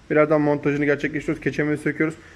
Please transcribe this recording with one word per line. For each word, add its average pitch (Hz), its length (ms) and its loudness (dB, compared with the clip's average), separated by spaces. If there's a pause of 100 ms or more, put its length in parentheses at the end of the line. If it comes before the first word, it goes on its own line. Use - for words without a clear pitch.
Birazdan 151 320 4
montajını 147 440 0
gerçekleştiriyoruz. 147 580 -2
Keçemizi 151 400 -2
söküyoruz. 156 320 -2 (200)